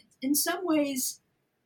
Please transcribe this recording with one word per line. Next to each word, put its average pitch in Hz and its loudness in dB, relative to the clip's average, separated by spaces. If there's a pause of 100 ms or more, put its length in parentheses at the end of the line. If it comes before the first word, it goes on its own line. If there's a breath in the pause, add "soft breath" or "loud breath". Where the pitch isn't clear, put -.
(200)
in 277 0
some 349 0
ways, 285 0 (460)